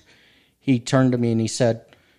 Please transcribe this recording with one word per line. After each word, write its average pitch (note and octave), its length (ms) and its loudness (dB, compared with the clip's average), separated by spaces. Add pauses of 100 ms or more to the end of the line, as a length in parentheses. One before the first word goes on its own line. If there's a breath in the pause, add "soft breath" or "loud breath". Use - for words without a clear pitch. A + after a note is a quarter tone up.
(600 soft breath)
he C3 200 0
turned C3 340 0
to B2+ 40 -2
me A#2+ 140 0
and A2+ 80 0
he A2+ 80 -2
said, A2+ 380 -2 (340 soft breath)